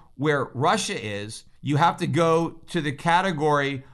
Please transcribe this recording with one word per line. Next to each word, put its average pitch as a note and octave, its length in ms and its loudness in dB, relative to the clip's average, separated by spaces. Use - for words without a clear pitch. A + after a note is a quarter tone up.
where C#3 380 0
Russia F3+ 460 0
is, G#2 460 -8
you C#3+ 160 0
have E3+ 200 4
to F3 100 -4
go E3 600 2
to F3 140 -4
the D3 100 -2
category D3 920 0